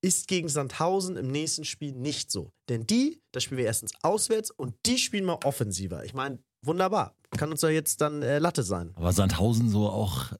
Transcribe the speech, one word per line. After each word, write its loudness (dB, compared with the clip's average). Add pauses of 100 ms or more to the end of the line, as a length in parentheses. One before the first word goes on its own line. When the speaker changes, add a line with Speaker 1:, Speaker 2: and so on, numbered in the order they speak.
Speaker 1:
ist 0
gegen 0
Sandhausen 0
im -4
nächsten -2
Spiel -8
nicht -6
so. -6 (180)
Denn -2
die, 2 (100)
das -4
spielen -6
wir 2
erstens -2 (100)
auswärts 0
und -8 (100)
die 4
spielen 0
mal 0
offensiver. -2
Ich -14
meine, -6 (240)
wunderbar. 2 (220)
Kann 0
uns -2
ja 4
jetzt 2
dann, 0
äh, 2
Latte 2
sein. -4
Speaker 2:
Aber 2
Sandhausen 4
so 4
auch -2